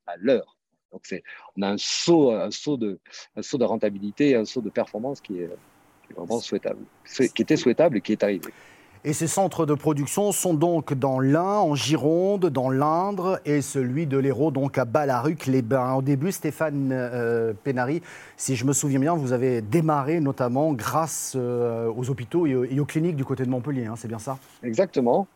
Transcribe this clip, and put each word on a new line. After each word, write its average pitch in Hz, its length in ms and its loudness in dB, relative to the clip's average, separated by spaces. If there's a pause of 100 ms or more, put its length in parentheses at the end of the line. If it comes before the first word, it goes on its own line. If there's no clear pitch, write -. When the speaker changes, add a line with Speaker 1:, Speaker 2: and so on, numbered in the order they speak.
Speaker 1:
à 87 120 -10
l'heure. 98 400 0 (340)
Donc, 92 120 -18
c'est, 90 200 -10 (340)
on 95 60 -2
a 98 60 0
un 101 100 -2
saut, 160 500 4
un 104 220 0
saut 147 260 -4
de, 104 220 -4 (360)
un 110 60 -10
saut - 160 -6
de 120 80 2
rentabilité, 104 680 2
un 110 100 2
saut 120 160 -6
de 107 80 -6
performance 120 500 -4
qui 92 200 -8
est, 85 100 -6 (560)
qui - 60 -20
est - 40 -20
vraiment 85 240 -4
souhaitable, 104 460 -6 (180)
c'est, - 300 0
qui - 80 0
était 151 160 2
souhaitable 147 400 2
et 98 40 0
qui - 100 -4
est 107 120 0
arrivé. 101 300 -2 (500)
Speaker 2:
Et 151 100 -2
ces 165 140 -2
centres 165 400 0
de 147 80 2
production 156 560 0
sont 180 240 0
donc 165 380 0
dans 131 260 0
l'Ain, 165 400 4
en 160 160 2
Gironde, 160 720 2
dans 131 240 0
l'Indre 175 760 0
et 147 160 2
celui 135 460 -2
de 135 100 0
l'Hérault, 135 320 2
donc 135 300 0
à 127 60 2
Balaruc-les-Bains. 131 1080 2
Au 135 80 2
début, 135 300 0
Stéphane, 143 600 -2
euh, 117 640 0
Pénary, 131 480 -2 (340)
si - 200 -2
je 117 100 -2
me 143 80 4
souviens 135 260 2
bien, 151 140 2
vous 143 180 0
avez 123 300 0
démarré 147 600 2
notamment 139 520 2
grâce, 135 640 -2
euh, 120 600 -2
aux 120 140 -4
hôpitaux 147 380 -2
et 131 80 2
aux, 127 80 2
et 131 160 -2
aux 147 60 0
cliniques 160 300 0
du 135 100 -4
côté 127 180 -4
de 123 60 0
Montpellier, 127 360 -4
hein, 110 100 -6
c'est 113 120 -12
bien 113 100 -8
ça ? 131 220 -8 (240)
Speaker 1:
Exactement. 139 720 2